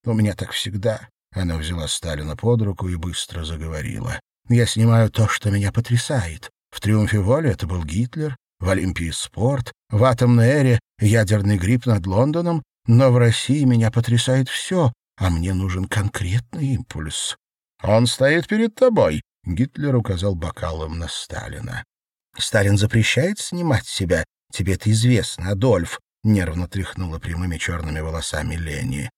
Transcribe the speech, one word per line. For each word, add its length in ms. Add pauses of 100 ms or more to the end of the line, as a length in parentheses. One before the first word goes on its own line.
У 80
меня 220
так 180
всегда». 560 (240)
Она 240
взяла 320
Сталина 480
под 260
руку 260
и 60
быстро 500
заговорила. 760 (280)
Я 180
снимаю 440
то, 160
что 240
меня 220
потрясает. 800 (200)
В 100
«Триумфе 380
воли» 320
это 160
был 160
Гитлер, 540 (240)
в 80
«Олимпии 420
спорт», 640 (180)
в 140
«Атомной 440
эре» 320 (200)
ядерный 560
грипп 300
над 200
Лондоном, 560 (240)
но 240
в 60
России 480
меня 260
потрясает 580
все, 440 (240)
а 140
мне 240
нужен 320
конкретный 880
импульс. 640 (460)
«Он 240
стоит 400
перед 280
тобой», 480 (220)
Гитлер 520
указал 380
бокалом 640
на 100
Сталина. 760 (520)
«Сталин 400
запрещает 600
снимать 480
себя, 380 (280)
тебе 220
это 160
известно, 640
Адольф», 480 (220)
нервно 460
тряхнула 500
прямыми 380
черными 440
волосами 560
Лени. 600